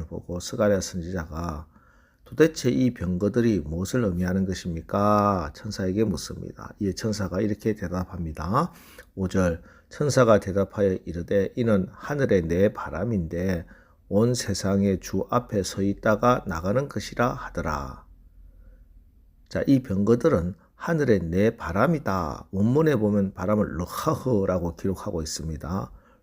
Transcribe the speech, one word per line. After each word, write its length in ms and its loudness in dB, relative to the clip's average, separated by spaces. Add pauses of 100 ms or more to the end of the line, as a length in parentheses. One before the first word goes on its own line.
보고 340 -10
스가랴 400 0
선지자가 840 -6 (580)
"도대체 440 2
이 240 2
병거들이 680 0
무엇을 420 -2
의미하는 420 0
것입니까?" 1120 0
천사에게 480 -2
묻습니다. 800 -6
이에 100 0
천사가 480 -4
이렇게 360 -2
대답합니다. 960 -4 (420)
오 140 -2
절, 340 0 (240)
천사가 540 4
대답하여 640 0
이르되, 500 -2
"이는 380 2
하늘의 560 0
네 240 4
바람인데 920 -2 (440)
온 240 4
세상의 640 0
주 300 -4
앞에 340 0
서 180 -6
있다가 640 2
나가는 440 -2
것이라 420 -2
하더라." 760 -6 (1400)
자, 180 -2
이 160 6
병거들은 760 2 (200)
하늘의 540 2
네 260 2
바람이다. 960 0
원문에 460 2
보면 360 2
바람을 440 0
르하흐라고 1000 0
기록하고 460 -4
있습니다. 680 -6 (340)